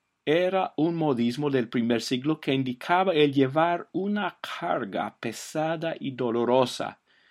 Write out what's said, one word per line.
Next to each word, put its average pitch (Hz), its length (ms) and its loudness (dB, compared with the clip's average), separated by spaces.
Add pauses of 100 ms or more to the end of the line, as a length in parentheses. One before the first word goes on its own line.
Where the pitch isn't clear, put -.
(260)
era 180 500 2
un 170 180 2
modismo 143 540 0
del 131 220 0
primer 117 320 0
siglo 135 360 -2
que - 140 -2
indicaba 170 640 0
el 151 180 4
llevar 151 600 2
una 202 480 -4
carga 107 800 -4
pesada 160 800 -4
y 139 120 -6
dolorosa. 120 920 0 (300)